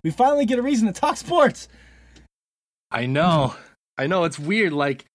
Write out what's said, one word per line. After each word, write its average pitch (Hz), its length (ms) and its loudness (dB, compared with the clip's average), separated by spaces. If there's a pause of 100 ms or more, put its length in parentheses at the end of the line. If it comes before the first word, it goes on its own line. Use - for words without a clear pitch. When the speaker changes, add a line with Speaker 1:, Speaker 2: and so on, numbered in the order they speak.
Speaker 1:
We 165 80 -2
finally 277 360 2
get 247 120 0
a 240 40 -2
reason 240 240 0
to 190 120 -4
talk 294 200 0
sports. - 500 0 (1200)
Speaker 2:
I 120 160 -4
know. 143 480 2 (440)
I 135 80 -2
know. 180 180 0
It's 156 140 -4
weird. 180 340 0
Like, 143 320 -4 (100)